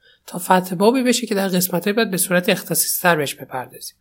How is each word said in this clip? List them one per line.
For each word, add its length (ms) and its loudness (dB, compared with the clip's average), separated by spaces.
تا 120 -10
فتح 360 2
بابی 280 2
بشه 240 0
که 80 -4
در 140 0
قسمت‌های 440 0
بعد 180 0
به 60 -2
صورت 320 0
اختصاصی‌تر 680 0
بهش 180 -2
بپردازیم. 680 -14